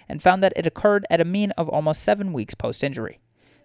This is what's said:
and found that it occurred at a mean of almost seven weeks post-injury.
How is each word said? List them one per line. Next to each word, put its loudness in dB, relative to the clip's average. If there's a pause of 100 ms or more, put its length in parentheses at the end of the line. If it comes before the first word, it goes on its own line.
and -10
found 4
that 4
it -2
occurred 2
at 4
a 2
mean 0
of -4
almost -2
seven 0
weeks -6
post-injury. -6 (440)